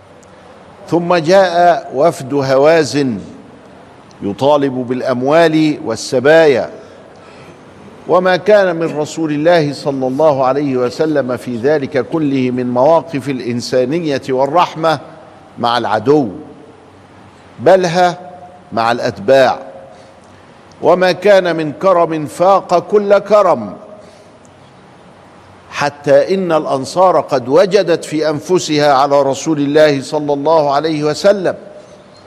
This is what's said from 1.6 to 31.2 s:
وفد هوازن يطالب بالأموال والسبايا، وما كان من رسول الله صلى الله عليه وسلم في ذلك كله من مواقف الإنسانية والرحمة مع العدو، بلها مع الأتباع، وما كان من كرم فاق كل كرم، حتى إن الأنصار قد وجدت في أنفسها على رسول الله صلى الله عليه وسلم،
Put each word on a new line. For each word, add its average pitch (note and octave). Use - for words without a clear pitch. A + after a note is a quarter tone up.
وفد C#3
هوازن C3+
يطالب C3+
بالأموال C3
والسبايا، B2+
وما F#3
كان F#3+
من D#3
رسول D3+
الله D3+
صلى C3+
الله C3+
عليه C3+
وسلم B2+
في A#2+
ذلك C3+
كله C3+
من B2
مواقف C#3
الإنسانية B2+
والرحمة D#3
مع A#2
العدو، A2
بلها F3
مع A2+
الأتباع، B2
وما F3+
كان F3+
من D#3+
كرم D#3+
فاق F3+
كل G3+
كرم، F#3+
حتى C#3+
إن F#3
الأنصار D#3
قد B2+
وجدت E3+
في D3+
أنفسها D3+
على C#3+
رسول C3+
الله C#3+
صلى D3
الله C#3+
عليه D3+
وسلم، D#3+